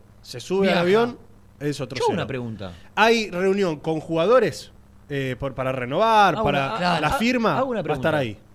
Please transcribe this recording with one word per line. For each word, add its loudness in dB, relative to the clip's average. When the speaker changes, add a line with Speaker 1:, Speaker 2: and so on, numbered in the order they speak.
Speaker 1:
se -16
sube -2
Speaker 2:
Viaja. 4
Speaker 1:
al 0
avión, 2
Enzo -4
Speaker 3:
Yo -10
Speaker 1:
Trocero. -2
Speaker 3:
una -2
pregunta. -8
Speaker 1:
Hay 4
reunión 0
con -4
jugadores, 0
eh, -4
por, -6
para -4
renovar, 2
Speaker 3:
Hago -4
Speaker 1:
para 0
Speaker 3:
una, -6
Speaker 2:
Claro. 0
Speaker 1:
la 0
Speaker 3:
ha-, 0
Speaker 1:
firma, 2
Speaker 3:
hago -2
una -4
Speaker 1:
va -4
a -2
estar 0
Speaker 3:
pregunta. 0
Speaker 1:
ahí. -4